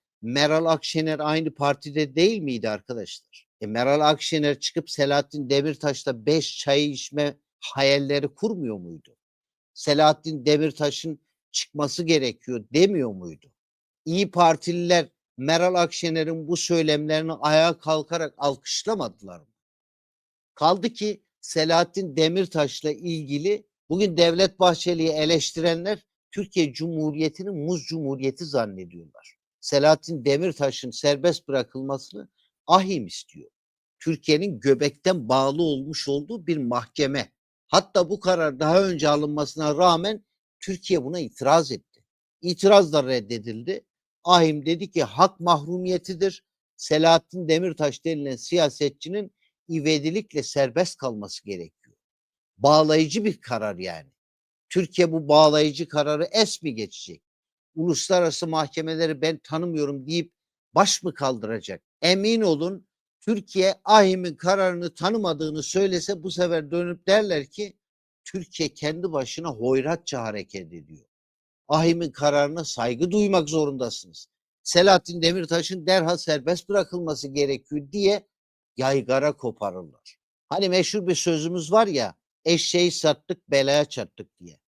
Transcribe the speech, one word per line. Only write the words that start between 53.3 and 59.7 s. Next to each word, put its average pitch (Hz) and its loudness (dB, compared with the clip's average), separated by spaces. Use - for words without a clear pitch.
karar 107 -6
yani. 87 -12
Türkiye 175 0
bu 156 -4
bağlayıcı 151 6
kararı 151 -2
es 220 0
mi 143 -6
geçecek? 95 -12
Uluslararası 170 0
mahkemeleri 160 -4
ben 156 -2
tanımıyorum 151 -6